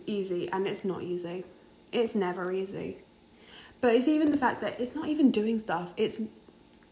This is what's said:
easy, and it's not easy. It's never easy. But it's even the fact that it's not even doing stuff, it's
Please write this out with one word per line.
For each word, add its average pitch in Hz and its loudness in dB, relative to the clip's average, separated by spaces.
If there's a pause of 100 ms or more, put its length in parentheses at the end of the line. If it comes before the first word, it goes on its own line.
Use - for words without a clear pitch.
easy, 190 -4
and 196 -2
it's - -6
not 185 -4
easy. 175 -6 (480)
It's 226 0
never 180 -2
easy. 190 -6 (840)
But 233 6
it's 247 4
even 302 4
the 285 4
fact - 0
that - -6
it's 247 -4
not 320 -8
even 302 6
doing 220 2
stuff, 175 -4
it's 220 0 (760)